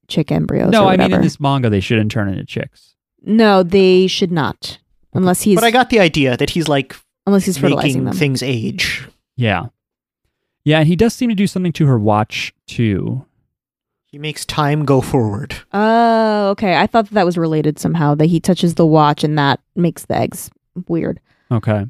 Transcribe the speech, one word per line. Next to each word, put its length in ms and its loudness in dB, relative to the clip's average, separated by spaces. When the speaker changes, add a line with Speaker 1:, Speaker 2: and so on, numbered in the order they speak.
Speaker 1:
chick 240 -4
embryos 400 0
Speaker 2:
No, 120 4
Speaker 1:
or 60 4
Speaker 2:
I 20 4
mean, 100 2
in 40 2
Speaker 1:
whatever. 180 2
Speaker 2:
this 160 -2
manga, 300 0
they 100 2
shouldn't 320 -2
turn 180 -4
into 160 -8
chicks. 500 -12
Speaker 1:
No, 400 4
they 440 4
should 240 -2
not. 240 -2
Speaker 2:
Okay. 60 -18
Speaker 1:
Unless 280 2
he's 140 2
Speaker 3:
But 80 2
I 80 2
got 180 2
the 100 2
idea 380 2
that 140 -2
he's, 160 -2
like, 280 -2
Speaker 1:
unless 200 2
he's 120 -2
fertilizing 360 0
Speaker 3:
making 120 -2
Speaker 1:
them. 100 -4
Speaker 3:
things 280 -2
age. 640 -6
Speaker 2:
Yeah. 320 -2
Yeah, 160 2
and 80 4
he 80 2
does 200 2
seem 140 -2
to 60 -2
do 120 0
something 260 -4
to 140 0
her 100 4
watch, 560 -2
too. 580 -4
Speaker 3:
He 140 -20
makes 260 -10
time 400 -2
go 160 2
forward. 540 -4
Speaker 1:
Oh, 760 2
okay. 260 0
I 100 2
thought 220 0
that, 80 -10
that 100 2
was 120 -2
related 420 -2
somehow, 360 0
that 120 2
he 120 2
touches 360 0
the 100 4
watch 380 4
and 160 0
that 200 0
makes 300 -4
the 120 -4
eggs 340 -6
weird. 320 -6
Speaker 2:
Okay. 380 -2